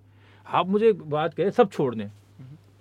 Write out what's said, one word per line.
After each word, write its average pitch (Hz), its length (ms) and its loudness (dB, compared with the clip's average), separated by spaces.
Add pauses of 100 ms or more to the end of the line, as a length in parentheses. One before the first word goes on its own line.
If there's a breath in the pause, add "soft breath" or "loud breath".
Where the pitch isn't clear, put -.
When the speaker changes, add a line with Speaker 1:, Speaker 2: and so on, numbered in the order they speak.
(480 soft breath)
Speaker 1:
आप 170 200 0
मुझे 208 220 4
एक 165 120 0
बात 156 320 -4
कहें, 180 180 -2
सब - 200 4
छोड़ 127 240 -2
दें, 104 100 -6
Speaker 2:
हम्म। - 520 -20 (240)